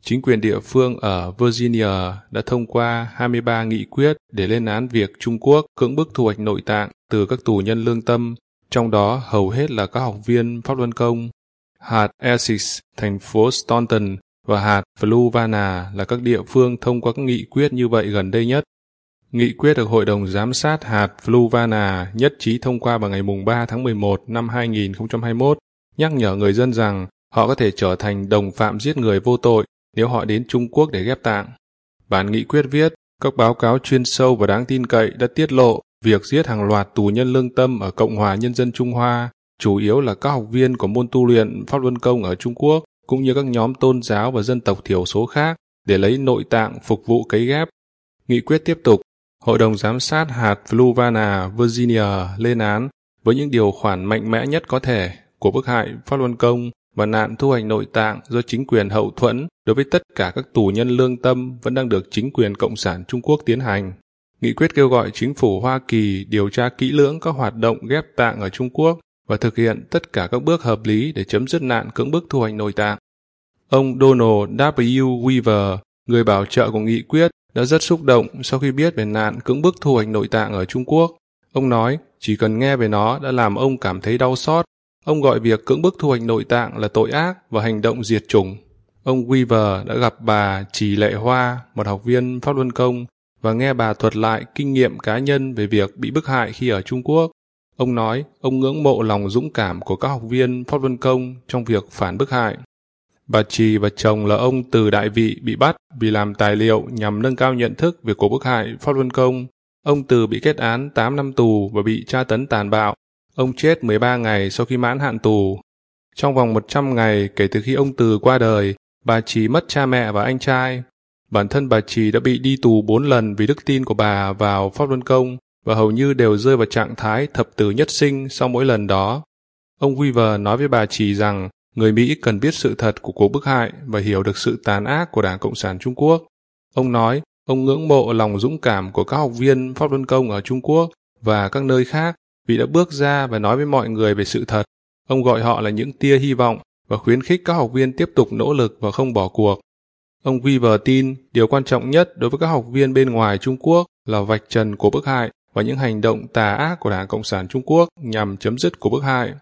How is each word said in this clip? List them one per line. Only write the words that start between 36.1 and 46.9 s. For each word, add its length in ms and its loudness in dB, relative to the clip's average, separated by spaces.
giết 220 0
hàng 160 -4
loạt 320 2
tù 120 2
nhân 260 0
lương 220 0
tâm 240 2
ở 120 -6
Cộng 240 0
hòa 200 2
Nhân 180 -2
dân 180 0
Trung 200 -4
Hoa, 380 -2
chủ 160 2
yếu 260 2
là 140 0
các 140 -4
học 220 -2
viên 260 2
của 100 -2
môn 200 -2
tu 180 2
luyện 420 2
Pháp 140 -2
Luân 160 -2
Công 260 0
ở 120 -2
Trung 200 -8
Quốc, 280 2
cũng 160 0
như 100 2
các 120 0
nhóm 280 0
tôn 280 2
giáo 300 -2
và 100 -2
dân 200 -2
tộc 240 -2
thiểu 200 0
số 200 -2
khác, 320 -2
để 100 4
lấy 200 2
nội 320 0
tạng 340 0
phục 220 -2